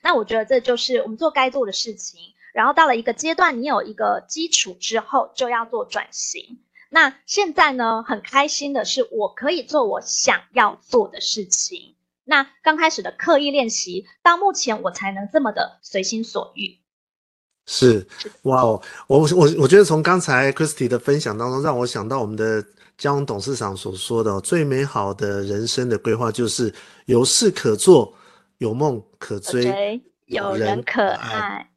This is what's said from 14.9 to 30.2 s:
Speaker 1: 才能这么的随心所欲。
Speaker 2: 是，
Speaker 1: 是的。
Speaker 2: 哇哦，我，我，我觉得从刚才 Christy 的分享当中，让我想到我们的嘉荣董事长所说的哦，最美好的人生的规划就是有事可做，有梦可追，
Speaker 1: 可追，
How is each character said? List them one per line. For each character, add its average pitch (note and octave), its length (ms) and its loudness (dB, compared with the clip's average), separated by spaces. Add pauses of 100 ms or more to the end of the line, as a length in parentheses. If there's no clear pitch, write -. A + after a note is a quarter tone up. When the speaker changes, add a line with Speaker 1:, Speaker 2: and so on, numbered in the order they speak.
Speaker 1:
才 G3 200 -8
能 G3 200 -10
这 D#4 80 2
么 A#3 120 -2
的 - 300 -6
随 F#3+ 220 -4
心 A3 200 -4
所 - 320 -8
欲。 - 240 -12 (840)
Speaker 2:
是， A2+ 420 4 (100)
Speaker 1:
是 - 120 -12
的。 - 140 -20
Speaker 2:
哇 C3 180 2
哦， A2 200 2 (260)
我， C3+ 120 6
我， D#3 300 6 (100)
我 C3+ 80 4
觉 F#3 100 8
得 G#3 60 10
从 D#3+ 180 2
刚 F3 180 4
才 C#3 340 2
Christy D3 340 -2
的 A#2+ 100 0
分 C#3+ 220 0
享 B2+ 180 -4
当 A#2+ 140 -4
中， C3+ 100 -2
让 D3 160 0
我 B2 80 0
想 A2 220 -6
到 C3 140 -2
我 G#2+ 40 -2
们 G#2+ 100 -8
的 A2 300 0 (320)
嘉 C#3+ 140 0
荣 C#3+ 140 0
董 A2+ 140 -6
事 C3+ 160 -6
长 G2 200 -6
所 F#2+ 200 -8
说 A2+ 280 -2
的 G#2+ 80 0
哦， G2 100 -2
最 E3+ 220 0
美 C3+ 220 0
好 G2+ 280 -4
的 G2+ 280 -4
人 G#2 260 -4
生 B2 220 -2
的 G#2+ 80 0
规 A2+ 180 0
划 A2+ 160 -2
就 A#2 160 -2
是 G#2+ 260 -2 (320)
有 A#2+ 180 4
事 F#3+ 280 4
可 A2+ 240 0
做， C#3 380 6 (440)
有 A2 160 -4
梦 B2+ 280 -2 (160)
可 G#2 220 -8
追， B2 260 -2
Speaker 1:
可 B2 60 2
追， G#3 320 -4 (220)